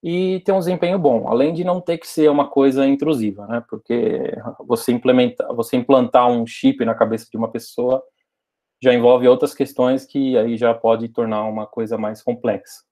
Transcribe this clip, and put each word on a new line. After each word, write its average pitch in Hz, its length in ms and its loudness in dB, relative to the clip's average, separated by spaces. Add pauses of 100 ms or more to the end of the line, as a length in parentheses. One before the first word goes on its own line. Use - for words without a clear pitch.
E 180 380 -4
tem 196 140 0
um 190 40 2
desempenho 180 400 -2
bom, 139 300 2
além 131 240 2
de 170 120 -4
não 180 180 -2
ter 170 160 -4
que - 80 -16
ser 151 240 2
uma 143 180 0
coisa 135 380 2
intrusiva, 123 600 -2
né? 117 220 -6
Porque 117 680 -4 (320)
você 120 240 -2
implementa, 123 640 0
você 117 240 -4
implantar 123 540 2
um 117 160 -2
chip 131 360 0
na 113 120 0
cabeça 110 360 -2
de - 60 -12
uma 113 140 -4
pessoa 127 520 -4 (800)
já 127 100 4
envolve 123 360 4
outras 127 260 2
questões 131 520 -2
que 131 300 -2
aí 117 200 0
já 117 180 0
pode 113 340 0
tornar 110 360 -4
uma 110 220 -8
coisa 113 300 -6
mais 110 260 -8
complexa. 117 680 -6